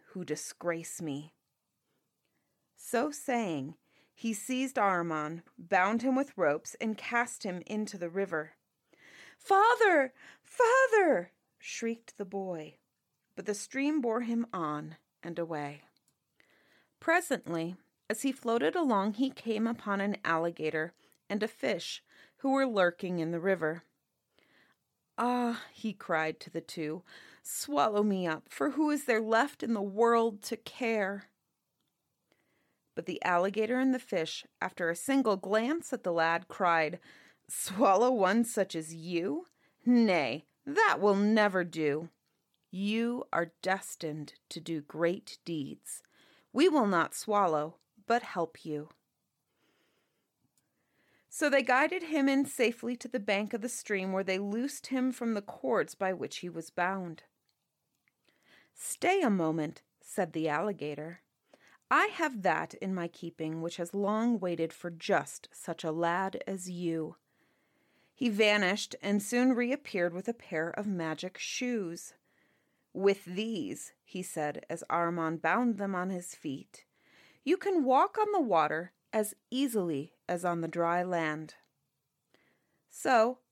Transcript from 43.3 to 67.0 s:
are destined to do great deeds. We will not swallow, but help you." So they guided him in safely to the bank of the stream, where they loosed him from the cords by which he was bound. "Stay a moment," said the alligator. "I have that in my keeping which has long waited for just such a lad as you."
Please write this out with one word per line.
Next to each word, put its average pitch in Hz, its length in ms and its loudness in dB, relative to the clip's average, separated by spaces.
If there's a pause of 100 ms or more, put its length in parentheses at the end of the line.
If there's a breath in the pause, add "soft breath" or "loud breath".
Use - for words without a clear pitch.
are 170 200 0 (100)
destined 156 720 -4 (160)
to 170 100 -12
do 160 220 -6
great 170 640 -2
deeds. 151 560 -8 (500 soft breath)
We 302 160 4
will 285 180 4
not 175 280 2
swallow, 170 640 0 (280)
but 233 160 2
help 170 440 -6
you." 151 240 -8 (2500)
So 302 180 0
they 277 140 6
guided 294 400 2
him 302 260 2
in 269 160 4
safely 233 520 -2
to - 120 -10
the 254 120 -4
bank 202 340 -2
of 208 80 -6
the 247 60 -4
stream, 190 440 -4
where 190 120 0
they 190 140 -2
loosed 220 500 -6
him 262 240 0
from 233 200 -4
the 208 100 -4
cords 214 520 -2
by 190 180 -2
which - 260 -8
he 180 120 -10
was 165 200 -10
bound. 180 520 -4 (1500 soft breath)
"Stay - 480 0
a 247 80 4
moment," 165 500 0 (200)
said 175 320 -4
the 160 160 -2
alligator. 151 760 -4 (680 soft breath)
"I 320 160 4
have 302 360 -4
that 165 320 0
in 190 200 -4
my 175 140 -4
keeping 165 520 -8
which 170 160 -4
has 175 160 -6
long 214 460 0
waited 170 340 -2
for - 180 -10
just 165 640 -2
such - 300 -10
a 165 80 -2
lad 170 560 -2
as 185 240 -8
you." 165 460 -4 (1000)